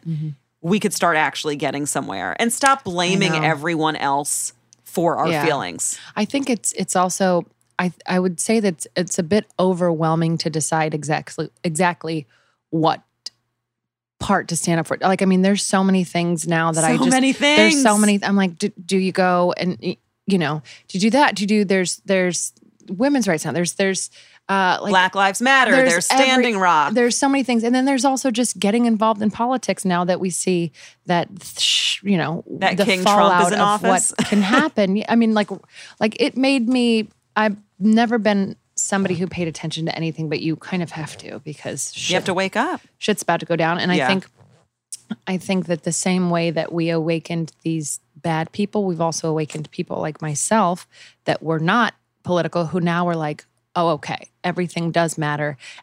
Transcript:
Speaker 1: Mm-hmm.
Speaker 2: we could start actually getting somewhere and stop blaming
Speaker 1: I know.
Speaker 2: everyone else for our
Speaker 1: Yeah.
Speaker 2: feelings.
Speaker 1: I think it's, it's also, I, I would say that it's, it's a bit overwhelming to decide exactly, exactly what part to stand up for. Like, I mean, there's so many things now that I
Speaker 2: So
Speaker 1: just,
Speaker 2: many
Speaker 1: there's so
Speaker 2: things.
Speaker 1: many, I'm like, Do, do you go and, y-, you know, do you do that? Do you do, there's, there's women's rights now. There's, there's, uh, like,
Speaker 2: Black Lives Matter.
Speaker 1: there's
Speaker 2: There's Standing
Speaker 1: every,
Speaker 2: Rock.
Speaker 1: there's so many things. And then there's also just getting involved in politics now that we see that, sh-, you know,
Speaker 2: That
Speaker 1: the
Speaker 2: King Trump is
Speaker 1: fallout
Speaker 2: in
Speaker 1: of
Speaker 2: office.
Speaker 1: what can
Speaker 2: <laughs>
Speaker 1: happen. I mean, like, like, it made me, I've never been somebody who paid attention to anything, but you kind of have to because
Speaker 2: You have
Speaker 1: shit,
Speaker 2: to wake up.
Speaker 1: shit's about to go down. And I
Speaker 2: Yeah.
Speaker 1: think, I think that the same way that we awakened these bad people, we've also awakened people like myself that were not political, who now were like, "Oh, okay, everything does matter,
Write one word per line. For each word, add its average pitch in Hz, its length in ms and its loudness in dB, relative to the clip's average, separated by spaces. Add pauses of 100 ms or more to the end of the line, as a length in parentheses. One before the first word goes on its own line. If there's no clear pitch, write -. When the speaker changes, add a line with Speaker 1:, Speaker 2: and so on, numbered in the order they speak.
Speaker 1:
Mm-hmm. 156 200 -4 (340)
Speaker 2:
we 185 180 0
could 208 140 -2
start 170 240 2
actually 147 380 -2
getting 143 280 -4
somewhere 98 560 -6
and 233 100 0
stop 269 340 0
blaming 180 480 0
Speaker 1:
I 160 80 -2
know. 156 80 0
Speaker 2:
everyone 156 480 -2
else - 580 -2 (280)
for 165 340 -2
our 147 120 0
Speaker 1:
Yeah. 156 160 0
Speaker 2:
feelings. 117 540 -2 (180)
Speaker 1:
I 214 80 0
think 277 240 -2
it's, - 240 -2
it's - 240 -6
also, 180 480 2 (340)
I, 180 140 -2 (140)
I 185 120 0
would 180 220 -2
say 226 200 0
that 202 80 0
it's, - 180 -4 (100)
it's 180 220 -2
a 190 40 -2
bit 202 220 0 (160)
overwhelming 165 800 0
to - 100 -6
decide 156 460 -2
exactly, 151 560 -6 (120)
exactly 165 640 -2 (440)
what 160 300 2 (1200)
part 175 280 0
to 170 80 -4
stand 165 240 0
up 156 60 -4
for. - 140 -4
Like, 190 220 2
I 190 40 2
mean, 185 160 4
there's 196 220 2
so 190 200 2
many 190 200 2
things 170 440 -2
now 165 240 0
that 156 120 2
I 160 120 2
Speaker 2:
So - 80 2
Speaker 1:
just, 254 60 4
Speaker 2:
many 262 220 2
Speaker 1:
there's 294 500 4
so 226 100 6
Speaker 2:
things. 208 80 4
Speaker 1:
many, 202 240 4
I'm 196 120 0
like, 185 220 0
Do, 202 100 -2 (160)
do 190 140 0
you 185 140 0
go 180 440 2
and, 180 240 -4
y-, 180 160 -6 (300)
you 190 120 2
know, 151 240 -2 (260)
do 190 100 -6
you - 40 -2
do 220 80 4
that? 262 260 4
Do 196 80 -2
you - 20 0
do, 208 180 4
there's, 185 400 0
there's 185 480 0 (360)
women's 233 400 0
rights 160 160 0
now. 127 80 -4
There's, 165 220 -2
there's, 190 360 -2 (380)
uh, 190 340 2
like, - 80 -4
Speaker 2:
Black 185 240 4
Lives 196 260 2
Matter. 254 300 6
Speaker 1:
there's 262 220 6
Speaker 2:
There's 175 140 0
Standing 262 480 4
Speaker 1:
every, 190 80 0
Speaker 2:
Rock. 165 320 4
Speaker 1:
there's 240 220 2
so 285 120 0
many 277 160 0
things. 233 200 0
And 240 100 2
then 262 100 2
there's 269 200 2
also 262 260 0
just 226 280 -2
getting 226 280 2
involved 220 360 2
in 214 80 2
politics 240 540 -2
now 175 200 0
that 180 160 0
we 185 100 -2
see 170 420 -2 (340)
that, 175 220 0 (280)
sh-, - 460 -2
you 196 140 2
know, 156 340 -2
Speaker 2:
That 185 260 0
Speaker 1:
the 196 80 2
Speaker 2:
King 185 180 0
Trump 202 160 4
is - 40 6
Speaker 1:
fallout 180 300 4
Speaker 2:
in 208 80 0
Speaker 1:
of 202 60 4 (180)
Speaker 2:
office. 190 340 2
Speaker 1:
what - 80 0
can 208 160 2
Speaker 2:
<laughs> - 0 -
Speaker 1:
happen. 214 640 2
I 233 80 0
mean, 226 180 4
like, 208 160 0 (500)
like, 220 200 0
it 277 160 2
made 262 320 2
me, 233 400 2 (280)
I've 208 200 2 (220)
never 220 400 4
been 202 380 0 (180)
somebody 196 420 -2
who 180 100 -2
paid 170 220 -6
attention 160 380 -8
to - 100 -4
anything, 160 320 -6
but 151 120 -4
you 156 160 -2
kind 180 260 -6
of - 100 -8
have 156 260 -10
to - 220 -14
because - 540 -10
Speaker 2:
You - 200 -4
have 185 80 0
Speaker 1:
shit, - 40 -12
Speaker 2:
to 190 80 -2
wake 190 220 -2
up. 294 240 -2 (180)
Speaker 1:
shit's - 240 -2
about 170 180 0
to 165 60 -10
go 170 100 0
down. 165 220 0
And 170 120 0
I 175 60 2
Speaker 2:
Yeah. 135 120 2
Speaker 1:
think, 185 180 0 (1000)
I 190 100 -2
think 185 300 -2
that 170 160 -4
the 170 100 -2
same 185 380 0
way 170 220 0
that 160 200 -4
we 165 180 -2
awakened 165 600 -2 (120)
these 160 360 -4 (160)
bad 160 360 -4
people, 208 320 -2
we've 175 160 -2
also 165 280 -2
awakened 156 440 -4
people - 280 -8
like 156 220 -8
myself 175 640 0 (380)
that - 180 -2
were 160 160 -2
not 196 360 0 (280)
political, 170 440 -2
who 175 140 -4
now 170 260 0
were 170 100 -2
like, 156 300 -6 (280)
"Oh, 170 160 0
okay, - 380 -6 (160)
everything 170 460 -2
does 165 260 0
matter, 147 400 -4 (260)